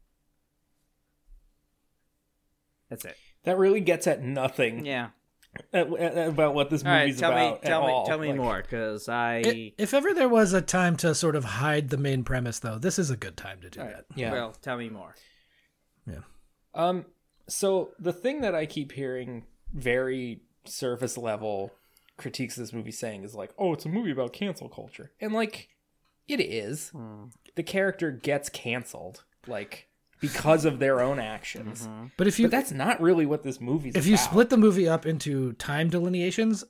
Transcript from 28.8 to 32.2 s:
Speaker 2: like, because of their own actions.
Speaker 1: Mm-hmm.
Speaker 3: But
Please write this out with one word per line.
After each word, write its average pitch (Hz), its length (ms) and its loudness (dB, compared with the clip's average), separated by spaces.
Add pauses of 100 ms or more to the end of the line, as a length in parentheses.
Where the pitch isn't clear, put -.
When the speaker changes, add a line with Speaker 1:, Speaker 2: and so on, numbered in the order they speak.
Speaker 2:
like, 104 420 -10 (320)
because 151 440 2
of 143 140 2
their 135 220 4
own 135 200 2
actions. 110 640 -10
Speaker 1:
Mm-hmm. 110 200 -12 (100)
Speaker 3:
But 185 100 4